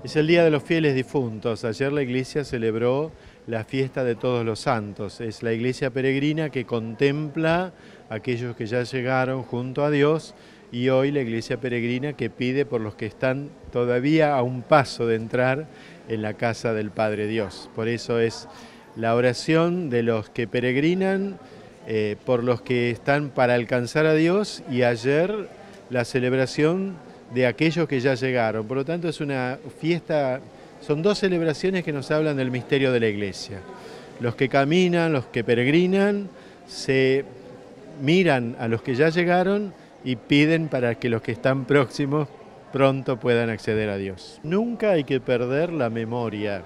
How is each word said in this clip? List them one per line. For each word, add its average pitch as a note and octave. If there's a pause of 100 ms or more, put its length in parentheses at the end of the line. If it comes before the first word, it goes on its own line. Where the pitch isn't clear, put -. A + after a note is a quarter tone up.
Es B2+
el D#3
Día E3+
de D#3+
los C#3+
Fieles D#3+
Difuntos. B2
Ayer C3
la D3
iglesia B2+
celebró B2 (360)
la A2+
fiesta C3+
de A#2+
Todos A#2+
los A2
Santos. G#2
Es A2
la A#2
iglesia B2+
peregrina C#3
que B2+
contempla D3 (360)
a A2+
aquellos A#2+
que A#2
ya B2
llegaron C3
junto B2+
a D3
Dios D3+ (360)
y B2
hoy C3
la C#3+
iglesia A2+
peregrina B2
que A#2
pide B2+
por B2
los G#2+
que A#2
están C3 (220)
todavía C3+
a B2+
un B2+
paso B2+
de A2+
entrar B2 (420)
en A2
la G#2+
casa A#2
del G#2+
Padre G#2+
Dios. G#2+
Por A2+
eso A#2
es A#2 (480)
la A2+
oración D#3+
de A#2+
los A2+
que A#2
peregrinan, F3+ (480)
eh, G#2+
por B2
los A#2+
que A#2+
están C#3+
para B2
alcanzar B2
a D#3
Dios, E3+
y B2
ayer C#3+ (400)
la B2
celebración D3 (380)
de B2
aquellos D#3
que C#3
ya C3
llegaron. A#2
Por C3
lo C#3
tanto, E3+
es D3+
una C3 (220)
fiesta, D#3 (420)
son D3+
dos G3+
celebraciones F3+
que D#3+
nos C#3+
hablan D3+
del C3
misterio C3
de B2
la A2+
iglesia. G2+ (600)
Los A#2
que C3
caminan, E3
los C3
que A#2+
peregrinan, F3+ (380)
se C3+ (760)
miran C#3
a A#2+
los A2+
que C3
ya D3+
llegaron F3+ (300)
y B2+
piden D3+
para A#2+
que B2
los A2+
que -
están C3
próximos C#3+ (440)
pronto C3+
puedan A#2
acceder A2
a G2
Dios. F#2+
Nunca G#3+
hay D#3+
que C3
perder C3
la C#3
memoria. A2